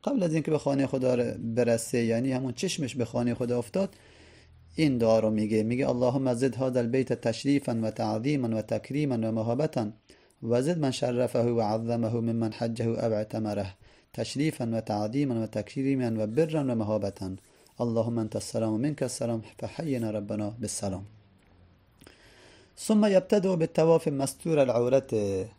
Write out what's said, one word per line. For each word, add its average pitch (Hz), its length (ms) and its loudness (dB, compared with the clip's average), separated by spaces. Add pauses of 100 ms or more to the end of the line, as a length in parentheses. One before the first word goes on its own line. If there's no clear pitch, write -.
قبل 262 180 0
از 160 120 0
اینکه 160 160 -2
به 151 80 2
خانه 139 280 0
خدا 127 280 0
ر-، 120 240 0
برسه، 117 640 0
یعنی 117 280 0
همون 127 200 -4
چشمش 147 420 -4
به 123 100 -2
خانه 120 300 -2
خدا 120 240 -2
افتاد، 190 380 -2 (800)
این 143 220 2
دعا 113 200 6
رو 107 120 2
میگه. 107 320 2
میگه 123 260 0
اللهم 127 460 2
زد 127 200 0
هذا 127 260 0
البیت 123 320 0
تشریفاً 120 720 0
و 110 80 0
تعظیماً 113 640 -2
و 107 60 -2
تکریماً 131 520 -2
و 113 180 -2
مهابتا 117 580 -2 (520)
و 120 200 2
زد 170 160 0
من 139 120 0
شرفه 123 480 0
و 117 220 2
عظمه 113 540 0
ممن 113 380 0
حجه 117 360 -2
و 113 240 0
اعتمره 107 540 -2 (460)
تشریفاً 131 600 -2
و 113 80 -2
تعظیماً 113 640 -2
و 110 40 -2
تکریماً 120 760 -2
و 107 40 0
برا 151 380 0
و 120 100 0
مهابتاً. 101 560 -2 (500)
اللهم 117 380 0
انت 110 180 -4
السلام 110 380 -2
و 110 40 0
منک 139 240 -2
السلام 117 420 -4 (140)
فحینا 120 520 -4
ربنا 104 400 -4
بالسلام. 101 560 -6 (1700)
ثم 214 260 4
یبتدئ 190 520 4
بالطواف 160 520 4
مستور 143 500 0
العورة 120 880 4 (100)